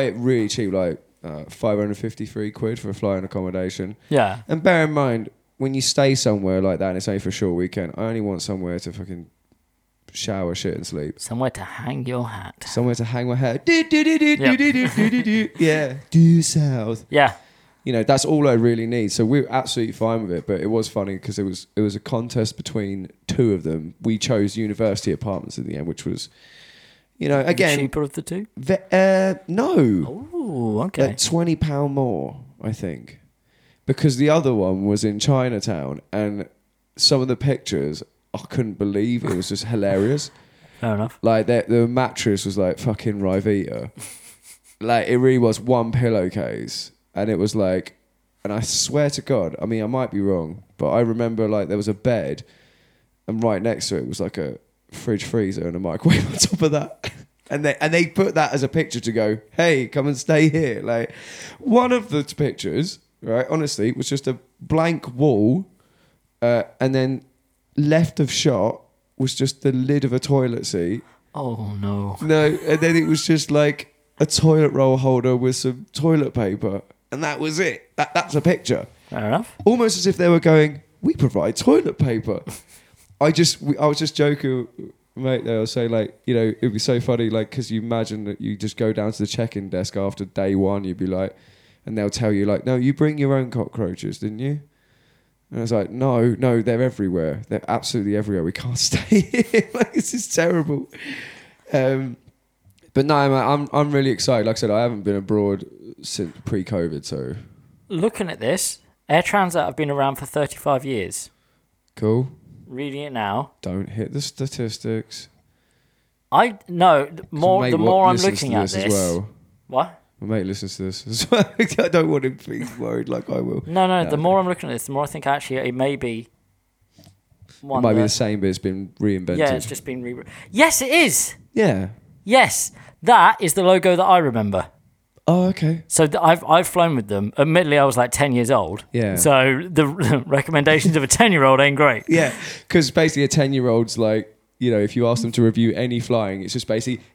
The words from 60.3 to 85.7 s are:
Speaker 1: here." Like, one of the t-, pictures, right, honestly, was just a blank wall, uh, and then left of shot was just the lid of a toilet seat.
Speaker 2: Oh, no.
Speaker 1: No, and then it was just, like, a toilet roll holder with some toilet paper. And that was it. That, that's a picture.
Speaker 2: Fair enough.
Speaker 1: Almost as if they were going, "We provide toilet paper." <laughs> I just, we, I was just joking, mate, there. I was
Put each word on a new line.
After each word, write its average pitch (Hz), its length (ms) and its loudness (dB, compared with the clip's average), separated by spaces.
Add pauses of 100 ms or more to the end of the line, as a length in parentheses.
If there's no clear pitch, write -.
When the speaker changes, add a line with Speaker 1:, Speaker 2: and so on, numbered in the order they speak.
Speaker 1:
here." 139 320 0
Like, 117 320 -4 (460)
one 247 340 2
of 240 160 0
the 147 140 -2
t-, - 120 -14
pictures, 127 640 -4 (220)
right, 113 300 -2
honestly, 147 420 -2
was 131 160 -6
just 139 180 -4
a 127 120 -2 (200)
blank 160 560 -2
wall, 127 520 2 (720)
uh, 120 220 2 (180)
and 131 140 2
then 131 320 -2 (500)
left 156 440 2
of 139 120 0
shot 113 480 0 (380)
was 131 160 -2
just - 260 -2
the 139 120 2
lid 135 340 0
of 123 80 -2
a 131 40 0
toilet 131 460 0
seat. 92 380 -4 (320)
Speaker 2:
Oh, 110 440 -8
no. 101 440 -4
Speaker 1:
No, 156 240 4 (200)
and 156 140 2
then 165 160 4
it 156 100 4
was 156 200 0
just, 156 240 2
like, 147 440 0 (240)
a 151 60 2
toilet 156 460 4
roll 131 260 4
holder 127 400 2
with 127 200 0
some 131 360 -4
toilet 151 400 2
paper. 101 480 -2 (300)
And 139 120 -8
that 147 160 -4
was 156 200 -4
it. - 380 -4
That, 139 180 -2
that's - 200 -2
a 147 60 2
picture. - 460 0 (240)
Speaker 2:
Fair 107 160 -4
enough. 226 280 -2 (120)
Speaker 1:
Almost 226 320 4
as 180 80 -2
if 190 100 2
they 175 140 4
were 165 100 6
going, 151 400 6 (220)
"We 330 120 2
provide 110 420 0
toilet - 420 4
paper." 113 440 -2 (380)
<laughs> - 400 -16
I 151 100 4
just, 165 300 0
we, 143 160 -2
I 147 80 0
was 147 140 2
just 156 180 -4
joking, 143 500 0 (480)
mate, 131 300 -2
there. 113 140 0
I - 20 0
was 110 100 -2